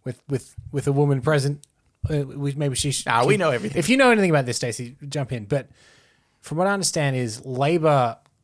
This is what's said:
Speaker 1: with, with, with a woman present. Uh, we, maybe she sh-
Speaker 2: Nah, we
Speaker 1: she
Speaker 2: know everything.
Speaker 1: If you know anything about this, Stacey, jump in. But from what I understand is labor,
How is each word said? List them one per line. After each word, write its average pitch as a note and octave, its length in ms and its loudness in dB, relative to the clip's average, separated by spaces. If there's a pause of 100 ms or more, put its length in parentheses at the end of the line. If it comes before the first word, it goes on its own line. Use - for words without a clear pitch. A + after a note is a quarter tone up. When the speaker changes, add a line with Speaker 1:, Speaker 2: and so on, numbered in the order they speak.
Speaker 1:
with, - 260 -10
with, - 260 -6 (160)
with C#3+ 160 -4
a C#3+ 40 4
woman C#3 300 2
present. C#3+ 440 0 (440)
Uh, D3 160 0
we, C#3+ 280 -4
maybe C#3+ 220 -2
she C#3+ 160 -2
sh- - 140 -6
Speaker 2:
Nah, A#2+ 200 2
we G3 100 4
Speaker 1:
she - 20 2
Speaker 2:
know E3 140 2
everything. B2+ 260 -4
Speaker 1:
If D#3 100 0
you B3 80 4
know C4 140 6
anything G3+ 220 4
about C#3 160 2
this, A#2+ 100 -2
Stacey, B2 380 -6 (120)
jump C#3 240 -6
in. A2+ 140 -6
But C3 220 -4 (720)
from - 180 -10
what F3+ 80 2
I G3+ 60 2
understand D#3+ 440 0
is A#2+ 300 -6
labor, C#3 720 2 (260)